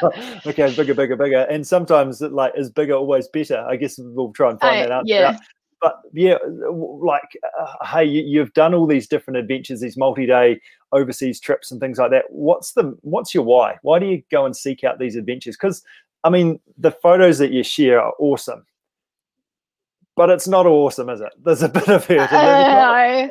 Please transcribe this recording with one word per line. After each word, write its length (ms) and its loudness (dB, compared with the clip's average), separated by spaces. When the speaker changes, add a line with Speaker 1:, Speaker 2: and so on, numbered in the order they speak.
Speaker 1:
got, 160 0
<laughs> 300 -14
okay, 280 0
bigger, 180 0
bigger, 220 -2
bigger. 340 0
And 160 -6
sometimes, 540 0
like, 380 -4
is 120 -6
bigger 260 -2
always 340 -2
better? 360 -4
I 120 -4
guess 200 -8
we'll 360 -8
try 160 2
and 100 -6
find 200 0
Speaker 2:
I, 40 -2
Speaker 1:
that 80 -4
answer 220 -2
Speaker 2:
yeah. 160 4
Speaker 1:
out. 60 -4
But, 200 -2
yeah, 240 2
w-, 400 -8
like, 320 -4
uh, 280 -12
hey, 180 0
you, 200 0
you've 300 -2
done 200 2
all 140 2
these 200 0
different 300 -4
adventures, 420 -8
these 180 -10
multi-day 640 2
overseas 480 -2
trips 320 -6
and 80 -14
things 200 -8
like 120 2
that. 180 2
What's 440 -2
the, 280 -2
what's 320 -8
your 100 0
why? 400 2
Why 160 2
do 80 -4
you 220 -4
go 160 0
and 100 -6
seek 280 -10
out 160 -2
these 160 -8
adventures? 400 -10
'Cause, 260 -4
I 80 4
mean, 280 2
the 140 2
photos 480 4
that 140 0
you 100 0
share 400 2
are 160 -2
awesome. 480 -4
But 140 4
it's 180 2
not 180 4
awesome, 440 2
is 100 -10
it? 140 -14
There's 180 2
a 80 0
bit 200 0
of 160 4
hurt. 260 2
And 160 6
there's 200 6
not, 220 4
Speaker 2:
Uh, 40 2
I 380 0